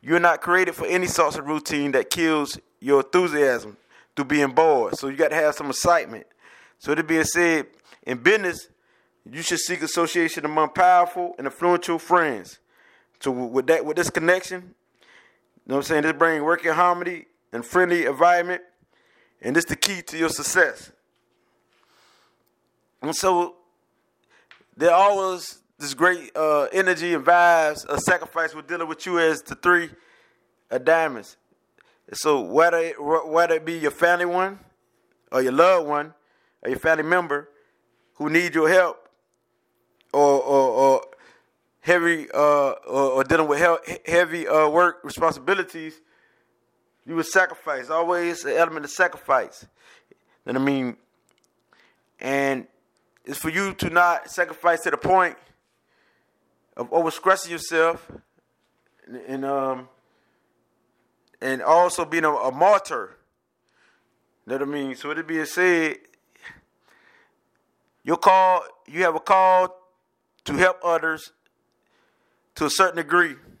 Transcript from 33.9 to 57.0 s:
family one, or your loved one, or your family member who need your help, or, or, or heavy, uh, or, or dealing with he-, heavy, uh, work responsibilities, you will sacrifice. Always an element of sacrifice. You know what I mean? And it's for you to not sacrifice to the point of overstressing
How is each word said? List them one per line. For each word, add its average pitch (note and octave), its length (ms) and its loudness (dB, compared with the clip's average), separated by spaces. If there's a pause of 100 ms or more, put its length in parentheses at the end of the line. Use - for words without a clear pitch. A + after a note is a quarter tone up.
family F3 340 2
one, F#3 340 -4 (720)
or B2+ 120 0
your B2+ 80 0
loved E3+ 360 4
one, D3 260 -4 (500)
or - 60 -6
your C3 100 -4
family D#3+ 240 2
member D#3 460 -2 (680)
who D3+ 160 -6
need E3 240 0
your D#3 140 2
help, F3+ 280 2 (1160)
or, C#3 280 4
or, C3+ 280 2
or C3 360 4 (760)
heavy, E3+ 520 0
uh, - 60 -4
or, C#3 760 2
or C3+ 120 0
dealing D#3 240 2
with D3 120 0 (280)
he-, E3+ 180 -10
heavy, E3+ 420 0
uh, D#3 220 4
work E3+ 340 2
responsibilities, D#3+ 960 -6 (1080)
you E3 80 -8
will E3 80 -2
sacrifice. D#3+ 680 -2
Always E3+ 560 -2
an C3 100 -2
element D#3+ 300 0
of D3 60 -14
sacrifice. C#3+ 760 -2 (800)
You - 80 -6
know C3 60 -2
what C#3 100 0
I - 20 0
mean? B2+ 260 -4 (1200)
And C#3 480 -4 (580)
it's C#3 140 -12
for D#3+ 100 -6
you F#3+ 260 -4
to F#3 140 -6
not F3 400 0
sacrifice E3+ 520 -4
to F3+ 100 -4
the C#3+ 60 -4
point F3+ 400 0 (1400)
of A#2+ 160 -12
overstressing E3+ 580 0